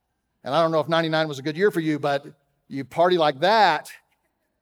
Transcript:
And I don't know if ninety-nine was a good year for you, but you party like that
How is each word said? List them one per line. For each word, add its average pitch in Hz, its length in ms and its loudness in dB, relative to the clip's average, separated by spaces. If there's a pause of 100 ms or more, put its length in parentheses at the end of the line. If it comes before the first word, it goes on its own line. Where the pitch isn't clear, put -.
(440)
And 135 120 -4
I 165 60 2
don't 165 100 2
know 160 80 2
if 147 100 -2
ninety-nine 160 380 0
was 139 120 -8
a 131 40 -12
good 151 120 -6
year 202 160 2
for 175 80 -4
you, 156 200 -2
but 143 260 -2 (420)
you 135 160 -10
party 175 340 0
like 147 240 2
that 185 500 2 (720)